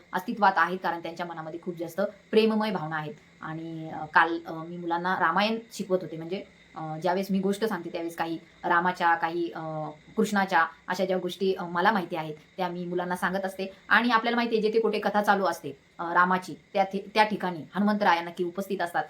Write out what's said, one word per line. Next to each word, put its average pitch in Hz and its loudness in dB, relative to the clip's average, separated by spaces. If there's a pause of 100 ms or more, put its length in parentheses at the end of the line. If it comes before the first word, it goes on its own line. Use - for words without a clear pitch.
(120)
अस्तित्वात 202 2
आहेत 175 2
कारण 170 -2
त्यांच्या 170 -6
मनामध्ये 165 -10
खूप 170 -8
जास्त 165 -6 (300)
प्रेममय 214 4
भावना 160 -4
आहेत. 156 -6 (260)
आणि, 160 -8
अं, 156 -8
काल, 170 4
अं, 165 -8
मी 175 -10
मुलांना 175 -2
रामायण 196 2 (140)
शिकवत 185 -2
होते, 160 -10
म्हणजे, 165 -8 (380)
अं, 160 -8
ज्यावेळेस 185 0
मी 190 2
गोष्ट 196 0
सांगते 175 -4
त्यावेळेस 170 -8
काही 165 -4 (260)
रामाच्या, 175 2
काही, 165 -2
अं, 156 -6 (260)
कृष्णाच्या 190 2 (220)
अशा 185 0
ज्या 185 2
गोष्टी, 180 0
अं, 180 -6
मला 175 2
माहिती 180 -2
आहेत 156 -6 (220)
त्या 180 -2
मी 175 -6
मुलांना 180 -4
सांगत 190 -2
असते. 190 -6 (140)
आणि 226 4
आपल्याला 233 2
माहिती 233 2
आहे 202 2
जेथे 214 2
कुठे 208 2
कथा 208 2
चालू 202 4
असते, 170 -2 (300)
अं, 170 -4
रामाची, 180 4 (180)
त्या 196 4
ठि-, 196 -4
त्या 214 8
ठिकाणी 185 -2 (160)
हनुमंतराया 202 4
नक्की 175 -6
उपस्थित 185 -4
असतात. 170 -2